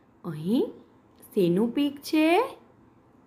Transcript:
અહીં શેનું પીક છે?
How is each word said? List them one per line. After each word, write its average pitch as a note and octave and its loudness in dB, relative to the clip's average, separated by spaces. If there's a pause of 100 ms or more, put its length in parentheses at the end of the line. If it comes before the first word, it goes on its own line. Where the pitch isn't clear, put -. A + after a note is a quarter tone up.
(260)
અહીં F3 -2 (680)
શેનું G3 2
પીક C#4+ -2
છે? E4 2 (840)